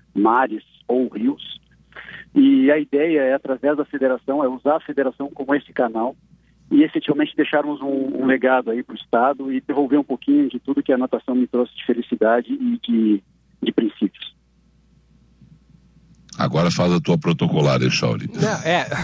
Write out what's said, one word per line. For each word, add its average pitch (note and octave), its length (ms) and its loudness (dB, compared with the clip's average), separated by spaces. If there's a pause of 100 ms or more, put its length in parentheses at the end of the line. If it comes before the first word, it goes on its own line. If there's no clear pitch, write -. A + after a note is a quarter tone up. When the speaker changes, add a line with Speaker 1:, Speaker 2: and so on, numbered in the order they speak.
(140)
Speaker 1:
mares A2 500 0 (240)
ou B2+ 200 0
rios. - 520 -6 (760)
E C3+ 360 6
a D3+ 80 4
ideia D3 420 2
é, C3 140 2
através C#3 420 -2
da C#3+ 80 -2
federação, C3+ 580 -2
é C3 60 2
usar C3 280 -2
a D#3+ 40 -4
federação C#3 500 -4
como C#3 240 -4
esse - 180 -4
canal A#2 440 -4 (540)
e C#3+ 120 6
efetivamente D3 540 -2
deixarmos D3 460 -2
um, C3+ 400 -4
um - 20 0
legado B2+ 460 2
aí A#2+ 120 -4
pro - 140 -16
Estado C3+ 560 -2
e C3 80 -2
devolver C#3 380 0
um C#3+ 60 0
pouquinho C#3+ 440 0
de B2 100 -8
tudo C3+ 240 -4
que - 100 0
a B2+ 60 2
natação B2+ 360 -4
me B2 120 2
trouxe B2 300 -2
de - 80 -14
felicidade A#2+ 680 0
e B2 300 -2
de, A2 400 2 (400)
de - 100 -2
princípios. - 600 -4 (2000)
Speaker 2:
Agora D2 320 0
faz F2 200 0
a F2+ 100 2
tua E2+ 180 2
protocolar, D2 640 0
Echauri. A#1+ 500 -2
Speaker 3:
Não, - 320 -2
é, E3 220 0 (180)